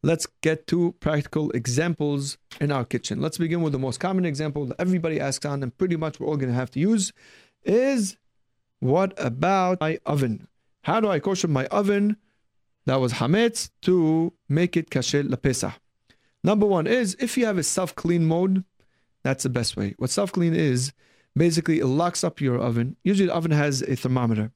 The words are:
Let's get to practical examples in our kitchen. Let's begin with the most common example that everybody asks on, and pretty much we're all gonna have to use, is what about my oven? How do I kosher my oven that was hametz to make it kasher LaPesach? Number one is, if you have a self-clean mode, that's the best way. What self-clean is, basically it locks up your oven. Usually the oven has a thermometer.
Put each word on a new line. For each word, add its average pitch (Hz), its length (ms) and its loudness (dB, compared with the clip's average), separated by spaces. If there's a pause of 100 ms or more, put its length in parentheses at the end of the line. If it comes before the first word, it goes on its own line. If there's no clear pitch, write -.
Let's 160 240 0 (140)
get 160 260 -2
to 170 320 0
practical 151 520 -2
examples 143 840 -2 (220)
in 147 140 0
our 131 100 0
kitchen. 117 380 -4
Let's 156 160 -4
begin 170 240 0
with 156 100 0
the 131 80 -2
most 131 220 -4
common 185 240 0
example 147 400 -4
that 120 120 -8
everybody 170 440 -2
asks 139 240 -4
on, 143 180 -4
and 123 140 -8
pretty 180 180 0
much 156 240 -6
we're - 80 -4
all 156 80 -2
gonna 131 160 -2
have 123 200 -2
to 131 100 -4
use, 202 320 2 (500)
is 240 540 2 (640)
what 175 360 2
about 180 600 0
my 156 260 -2
oven? 135 440 -2 (320)
How 185 180 0
do 214 80 0
I 180 120 2
kosher 190 280 -2
my 139 200 0
oven 208 500 0 (680)
that 135 120 2
was 127 160 2
hametz 220 560 2 (140)
to 165 500 4 (160)
make 170 260 2
it 165 140 0
kasher 143 360 0
LaPesach? 127 500 -2 (680)
Number 208 220 4
one 185 200 2
is, 226 360 0
if 247 160 -2
you 240 80 2
have 208 120 0
a 160 60 0
self-clean 170 600 0
mode, 185 400 2 (580)
that's 131 200 -2
the 135 60 0
best 120 280 -2
way. 101 200 -2
What 127 120 -4
self-clean 175 440 0
is, 139 380 0 (460)
basically 160 420 2
it - 60 0
locks 160 380 0
up - 160 -4
your 127 200 0
oven. 120 440 -2
Usually 190 240 2
the - 60 -2
oven 165 180 0
has 147 300 2
a 131 140 -2
thermometer. 117 600 0